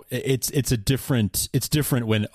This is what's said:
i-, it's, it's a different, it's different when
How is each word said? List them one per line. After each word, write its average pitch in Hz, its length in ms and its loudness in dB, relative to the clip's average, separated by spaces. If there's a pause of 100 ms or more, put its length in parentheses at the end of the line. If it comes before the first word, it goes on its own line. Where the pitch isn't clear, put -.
(140)
i-, - 100 -6
it's, 131 280 0
it's 139 200 0
a 127 60 2
different, 117 760 0
it's - 160 0
different 131 400 0
when 107 280 2